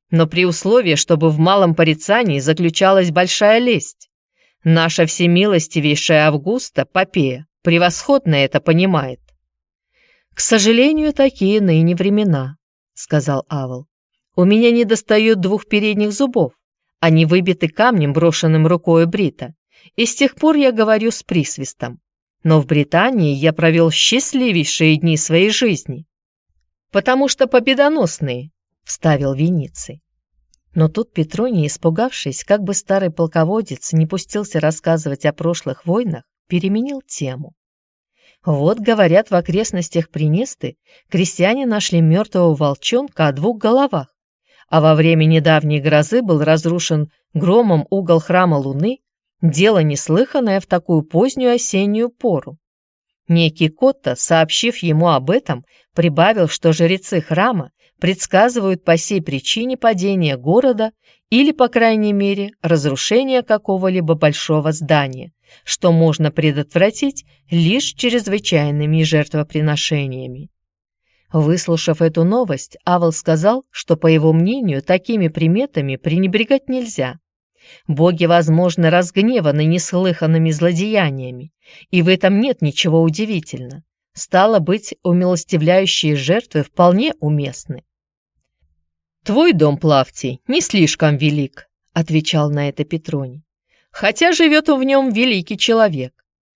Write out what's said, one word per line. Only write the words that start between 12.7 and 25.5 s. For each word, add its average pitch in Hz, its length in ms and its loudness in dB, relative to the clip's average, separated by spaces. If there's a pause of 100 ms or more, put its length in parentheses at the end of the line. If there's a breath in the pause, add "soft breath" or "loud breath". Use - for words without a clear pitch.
сказал 139 540 -4
Авл. 131 380 -8 (500)
"У 180 80 2
меня 220 260 4
недостаёт 220 720 2
двух 190 260 -2
передних 208 460 0
зубов. 233 400 -2 (480)
Они 160 260 4
выбиты 175 420 0
камнем, 185 440 0
брошенным 160 540 2
рукою 165 420 2
Брита, 170 460 -4 (420 soft breath)
и 233 100 0
с - 80 -6
тех 277 220 -2
пор 311 200 2
я 269 160 2
говорю 220 380 0
с - 120 -12
присвистом. 135 800 -6 (440)
Но 160 160 4
в 131 60 -4
Британии 165 680 2
я 151 180 0
провёл 165 380 2
счастливейшие 175 1040 0
дни 160 200 0
своей 165 340 2